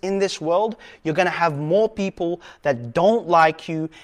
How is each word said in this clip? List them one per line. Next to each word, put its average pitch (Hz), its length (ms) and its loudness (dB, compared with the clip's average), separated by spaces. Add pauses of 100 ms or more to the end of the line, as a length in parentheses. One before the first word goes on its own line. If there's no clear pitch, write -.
in 196 160 -2
this 196 200 0
world, 185 380 0 (260)
you're 160 120 -2
gonna 180 160 0
have 165 260 -2
more 175 320 0
people 185 540 -6 (180)
that 120 320 -4
don't 196 340 2
like 160 400 2
you, 160 220 -4 (160)